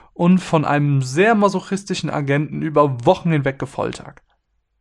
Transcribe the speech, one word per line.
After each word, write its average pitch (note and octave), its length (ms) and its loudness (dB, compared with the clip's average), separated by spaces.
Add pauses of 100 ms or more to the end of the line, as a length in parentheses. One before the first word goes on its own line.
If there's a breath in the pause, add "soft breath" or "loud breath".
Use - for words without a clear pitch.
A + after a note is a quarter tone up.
(140 loud breath)
und F3 260 4
von D#3+ 260 -2
einem C#3+ 360 0
sehr E3+ 340 2
masochistischen F#3+ 760 -2
Agenten C#3+ 540 -4
über D3 420 0
Wochen F3+ 260 2
hinweg C#3 280 -2
gefoltert. - 640 -8 (580)